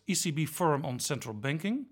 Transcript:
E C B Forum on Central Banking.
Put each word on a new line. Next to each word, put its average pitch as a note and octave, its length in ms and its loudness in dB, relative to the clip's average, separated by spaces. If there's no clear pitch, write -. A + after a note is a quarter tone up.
E F#3+ 80 0
C E3 200 0
B D3+ 140 0
Forum D#3 360 2
on B2+ 160 -4
Central A2+ 400 -4
Banking. E3 520 -2